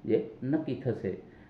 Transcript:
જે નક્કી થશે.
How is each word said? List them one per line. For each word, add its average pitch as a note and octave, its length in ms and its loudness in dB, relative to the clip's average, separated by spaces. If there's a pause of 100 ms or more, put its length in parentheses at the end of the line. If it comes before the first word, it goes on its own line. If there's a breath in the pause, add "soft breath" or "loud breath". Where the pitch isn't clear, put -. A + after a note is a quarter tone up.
જે - 240 4 (140)
નક્કી C3+ 320 0
થશે. G#2+ 360 -2 (380 loud breath)